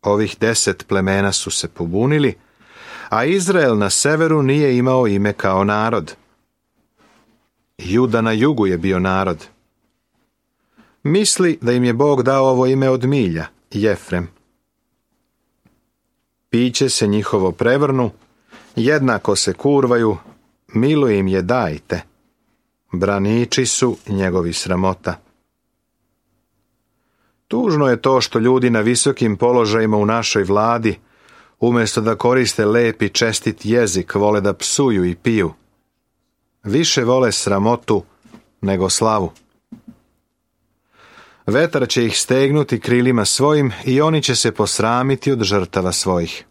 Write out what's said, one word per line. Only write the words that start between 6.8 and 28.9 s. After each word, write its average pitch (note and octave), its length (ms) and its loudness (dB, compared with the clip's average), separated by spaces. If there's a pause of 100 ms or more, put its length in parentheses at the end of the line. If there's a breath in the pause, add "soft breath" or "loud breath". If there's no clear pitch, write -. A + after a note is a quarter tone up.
Juda A2+ 440 0
na A2+ 100 0
jugu A2+ 360 0
je F2+ 100 0
bio F#2 220 -2
narod. F#2 480 -2 (1600 soft breath)
Misli F3+ 580 2
da A#2 100 0
im B2 120 2
je A#2+ 100 2
Bog C3+ 300 2
dao C3+ 220 2
ovo B2+ 220 2
ime C3+ 220 2
od B2+ 160 0
milja, F#2 400 0 (260)
Jefrem. F#2+ 560 -2 (2250)
Piće B2 400 0
se - 180 0
njihovo G2+ 440 0
prevrnu, C3 600 0 (640 loud breath)
jednako B2 600 0
se - 180 -2
kurvaju, A#2+ 640 2 (560)
milu C#3 360 2
im G2 180 0
je F#2+ 140 0
dajte. F2+ 600 -4 (880)
Braniči G2+ 720 -2
su A#2+ 320 -2 (100)
njegovi F#2 460 -2
sramota. F#2 600 -4 (2250)
Tužno F3+ 400 0
je A#2+ 140 2
to C3 200 4
što - 180 -2
ljudi B2 300 2
na A2+ 120 2
visokim A#2+ 560 0